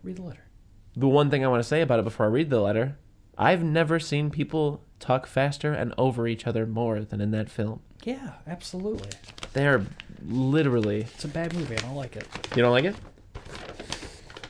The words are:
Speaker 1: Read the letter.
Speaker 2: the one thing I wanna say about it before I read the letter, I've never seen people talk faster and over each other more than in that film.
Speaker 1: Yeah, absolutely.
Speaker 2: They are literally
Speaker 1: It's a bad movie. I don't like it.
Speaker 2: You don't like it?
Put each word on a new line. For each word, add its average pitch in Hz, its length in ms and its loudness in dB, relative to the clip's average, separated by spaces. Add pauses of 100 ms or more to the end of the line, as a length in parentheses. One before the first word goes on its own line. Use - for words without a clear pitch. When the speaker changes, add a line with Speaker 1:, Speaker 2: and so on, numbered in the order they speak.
Speaker 1:
Read 185 140 -10
the 185 40 -12
letter. 175 220 -12 (520)
Speaker 2:
the 131 120 4
one 143 240 6
thing 135 120 2
I 131 40 4
wanna 120 160 4
say 151 180 2
about 131 160 4
it 110 60 4
before 107 240 2
I - 20 4
read 143 220 2
the 113 100 4
letter, 110 380 0 (400)
I've 170 240 4
never 160 360 2
seen 147 300 -2
people 147 540 -2 (160)
talk 131 260 2
faster 143 480 0
and 123 240 -2
over 120 300 2
each 113 180 -2
other 113 220 0
more 113 340 -2
than 104 200 -6
in 104 100 0
that 110 180 -2
film. 110 300 -4 (240)
Speaker 1:
Yeah, 254 300 -8 (120)
absolutely. 185 640 -8 (440)
Speaker 2:
They 139 140 0
are 127 180 4 (400)
literally 120 760 2
Speaker 1:
It's - 240 -12
a - 40 -6
bad 165 240 -6
movie. 127 240 -6
I 104 40 -4
don't 127 140 -8
like 135 220 -10
it. - 100 -12 (280)
Speaker 2:
You 123 80 4
don't 120 80 6
like 123 140 4
it? 104 100 -2 (1500)